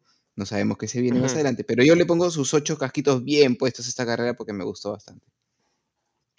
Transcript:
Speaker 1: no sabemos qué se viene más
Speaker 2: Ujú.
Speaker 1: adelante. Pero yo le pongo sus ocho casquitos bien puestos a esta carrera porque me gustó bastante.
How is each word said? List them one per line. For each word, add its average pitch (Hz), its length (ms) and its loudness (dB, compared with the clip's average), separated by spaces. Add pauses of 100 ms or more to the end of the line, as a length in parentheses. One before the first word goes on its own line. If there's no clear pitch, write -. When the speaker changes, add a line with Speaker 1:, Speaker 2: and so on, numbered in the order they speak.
(360)
Speaker 1:
no 98 100 -8
sabemos 104 320 -2
qué 107 100 -8
se 123 140 -6
viene 123 180 0
más 131 120 0
Speaker 2:
Ujú. 123 80 -4
Speaker 1:
adelante. 131 240 -2
Pero 120 200 2
yo 160 120 8
le 170 100 4
pongo 170 260 2
sus 147 220 -2
ocho 151 240 0
casquitos 135 460 0
bien 139 320 4
puestos 120 300 -4
a 120 40 -8
esta 123 160 -6
carrera 117 300 -2
porque 110 180 -12
me 98 120 -6
gustó 101 260 -8
bastante. - 340 -16 (1120)